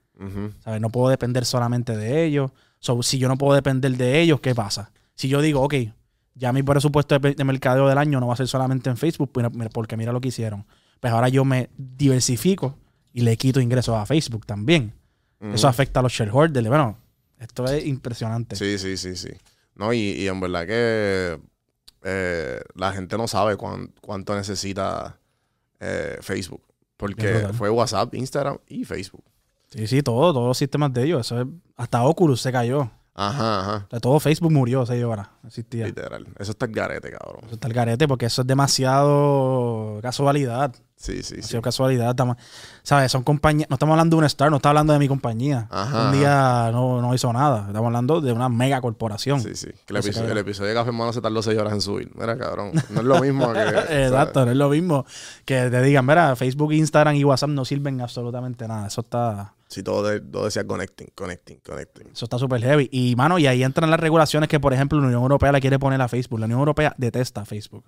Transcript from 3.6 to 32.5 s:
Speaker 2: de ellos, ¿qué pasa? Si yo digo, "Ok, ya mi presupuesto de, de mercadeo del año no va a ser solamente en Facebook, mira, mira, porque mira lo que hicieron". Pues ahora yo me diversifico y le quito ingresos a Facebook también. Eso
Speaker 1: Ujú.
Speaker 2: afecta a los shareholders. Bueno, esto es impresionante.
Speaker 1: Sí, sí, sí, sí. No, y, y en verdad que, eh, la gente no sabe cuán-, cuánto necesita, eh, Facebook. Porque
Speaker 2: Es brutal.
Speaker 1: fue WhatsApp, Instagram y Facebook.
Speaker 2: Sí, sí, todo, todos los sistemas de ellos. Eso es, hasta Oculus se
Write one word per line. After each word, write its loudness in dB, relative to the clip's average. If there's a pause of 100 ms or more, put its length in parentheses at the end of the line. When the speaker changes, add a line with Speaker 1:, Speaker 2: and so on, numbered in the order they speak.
Speaker 2:
de 2
ellos, 4
¿qué 0
pasa? -6 (240)
Si -6
yo 2
digo, 2
"Ok, 0 (600)
ya -2
mi 2
presupuesto 2
de, 2
de -2
mercadeo 2
del 4
año 2
no 0
va 0
a -8
ser -2
solamente -2
en -2
Facebook, -2
mira, 0
mira, -6
porque -6
mira -4
lo -2
que -4
hicieron". -6 (360)
Pues 0
ahora 4
yo 4
me 0
diversifico 0 (360)
y -4
le 4
quito 2
ingresos 2
a -2
Facebook -2
también. 0 (480)
Eso 0
Speaker 1:
Ujú. -
Speaker 2:
afecta 2
a 2
los 2
shareholders. 2
Bueno, 2 (420)
esto -10
es -2
impresionante. -6
Speaker 1:
Sí, -2
sí, -6
sí, -8
sí. -12 (460)
No, -2
y, 0
y -2
en -4
verdad -4
que, -2 (640)
eh, -6 (140)
la -4
gente -8
no -4
sabe 0
cuán-, -10
cuánto -8
necesita, -6 (600)
eh, -6
Facebook. -8 (340)
Porque -6
Speaker 2:
Es 2
brutal. -2
Speaker 1:
fue -2
WhatsApp, 0
Instagram -6
y -10
Facebook. -12 (480)
Speaker 2:
Sí, -8
sí, 2
todo, 2
todos 0
los 0
sistemas 0
de 0
ellos. 0
Eso -4
es, -4 (300)
hasta -2
Oculus 4
se -4